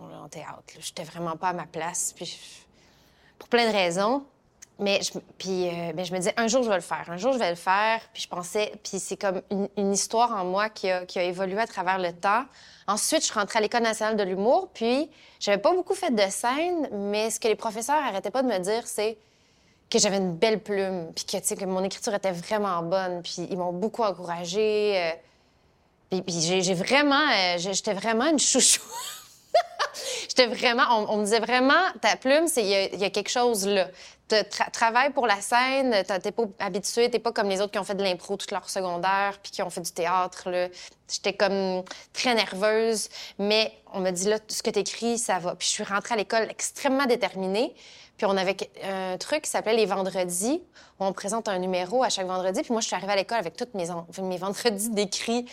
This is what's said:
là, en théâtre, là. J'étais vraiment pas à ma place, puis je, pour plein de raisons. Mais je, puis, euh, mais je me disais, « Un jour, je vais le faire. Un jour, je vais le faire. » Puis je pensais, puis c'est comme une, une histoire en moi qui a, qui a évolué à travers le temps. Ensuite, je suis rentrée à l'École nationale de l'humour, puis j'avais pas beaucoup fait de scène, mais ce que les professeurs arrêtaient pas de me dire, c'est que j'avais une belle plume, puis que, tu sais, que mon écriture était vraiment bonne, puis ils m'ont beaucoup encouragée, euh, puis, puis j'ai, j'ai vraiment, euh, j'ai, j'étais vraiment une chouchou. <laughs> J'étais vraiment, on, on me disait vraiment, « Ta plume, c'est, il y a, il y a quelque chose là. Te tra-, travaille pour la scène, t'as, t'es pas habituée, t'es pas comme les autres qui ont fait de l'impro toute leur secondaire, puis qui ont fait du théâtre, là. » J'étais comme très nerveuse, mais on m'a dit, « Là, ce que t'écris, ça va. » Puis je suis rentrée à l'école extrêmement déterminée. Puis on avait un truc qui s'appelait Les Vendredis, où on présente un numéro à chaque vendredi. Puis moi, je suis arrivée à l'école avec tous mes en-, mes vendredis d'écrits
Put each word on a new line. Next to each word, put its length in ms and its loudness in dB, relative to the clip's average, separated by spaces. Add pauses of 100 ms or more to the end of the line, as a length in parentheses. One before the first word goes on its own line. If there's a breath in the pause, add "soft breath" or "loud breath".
là, 160 -16
en 40 -18
théâtre, 340 -14 (120)
là. 60 -20
J'étais 220 -10
vraiment 340 -6
pas 120 -2
à 40 0
ma 140 -6
place, 480 -6
puis 100 -12
je, 120 -12 (1000 soft breath)
pour 120 -20
plein 180 4
de 60 2
raisons. 500 2 (560)
Mais 240 2
je, 160 -6 (200)
puis, 300 -2
euh, 280 -6
mais 80 -4
je 80 -8
me 60 -2
disais, « 180 -2
Un 100 0
jour, 160 2
je 60 0
vais 80 2
le 60 -2
faire. 280 -6
Un 60 -8
jour, 160 0
je 60 0
vais 120 2
le 60 -2
faire. » 440 2 (120)
Puis 100 -12
je 60 -10
pensais, 440 -2 (120)
puis 160 -6
c'est 160 -6
comme 340 -2
une, 260 0
une 160 2
histoire 380 2
en 140 -2
moi 240 0
qui 200 -4
a, 160 0
qui 140 -8
a 60 2
évolué 340 -2
à 80 2
travers 320 0
le 140 -2
temps. 320 0 (420 loud breath)
Ensuite, 360 2
je 40 -2
suis 80 -4
rentrée 240 0
à 40 2
l'École 200 2
nationale 340 0
de 60 2
l'humour, 500 2
puis 380 0 (300 loud breath)
j'avais 180 2
pas 160 4
beaucoup 220 0
fait 180 0
de 160 4
scène, 600 0
mais 360 -2
ce 120 -6
que 80 0
les 80 4
professeurs 480 -2
arrêtaient 260 -4
pas 140 0
de 40 2
me 120 2
dire, 260 0
c'est 320 -2 (720 soft breath)
que 80 4
j'avais 200 4
une 180 0
belle 260 2
plume, 500 -2
puis 120 -8
que, 140 -6
tu 40 -6
sais, 140 -2
que 80 -6
mon 180 0
écriture 320 -4
était 160 0
vraiment 540 -2
bonne, 380 -2
puis 280 -8
ils 80 -4
m'ont 140 -2
beaucoup 320 -2
encouragée, 920 0
euh, 140 2 (960 soft breath)
puis, 120 0
puis 220 -4
j'ai, 180 2
j'ai 140 2
vraiment, 560 4
euh, 260 4
j'ai, 160 -2
j'étais 220 -2
vraiment 320 0
une 120 4
chouchou. 460 4
<laughs> 1400 -6
J'étais 180 4
vraiment, 440 2
on, 240 2
on 20 2
me 80 2
disait 160 4
vraiment, « 320 4 (300)
Ta 140 4
plume, 320 4
c'est, 140 2
il 60 2
y 60 4
a, 180 4
il 80 -6
y 40 2
a 40 2
quelque 220 -2
chose 360 2
là. 220 2 (400 loud breath)
Te 140 2
tra-, 280 -2
travaille 440 4
pour 120 2
la 140 4
scène, 540 2 (120)
t'as, 120 0
t'es 120 -2
pas 120 -2 (160)
habituée, 520 0
t'es 80 0
pas 140 0
comme 160 2
les 140 2
autres 100 -2
qui 60 -2
ont 60 -2
fait 100 -2
de 80 -2
l'impro 340 -2
toute 140 -10
leur 180 -6
secondaire, 720 0
puis 100 -14
qui 100 -4
ont 80 -2
fait 100 -8
du 100 -8
théâtre, 600 0
là. » 180 0 (420 loud breath)
J'étais 220 -2
comme 500 0 (300 loud breath)
très 220 0
nerveuse, 720 2 (300 loud breath)
mais 340 2 (220)
on 60 -4
m'a 120 0
dit, « 160 -4
Là, 80 2 (120)
ce 140 -6
que 60 0
t'écris, 480 -2
ça 220 -2
va. » 180 -4
Puis 120 -4
je 40 0
suis 120 -4
rentrée 280 -2
à 60 0
l'école 320 0
extrêmement 560 0
déterminée. 680 0 (440 loud breath)
Puis 80 0
on 100 4
avait 220 0 (260)
un 320 -4
truc 280 -4
qui 60 -4
s'appelait 260 0
Les 100 4
Vendredis, 760 0 (400 loud breath)
où 60 0
on 80 0
présente 340 -4
un 100 0
numéro 440 0
à 80 2
chaque 160 -2
vendredi. 340 -2
Puis 120 -2
moi, 100 0
je 40 -4
suis 100 -4
arrivée 160 -2
à 40 4
l'école 220 0
avec 180 -6
tous 160 -6
mes 180 -4
en-, 160 -8 (140)
mes 160 -4
vendredis 540 -2
d'écrits 640 0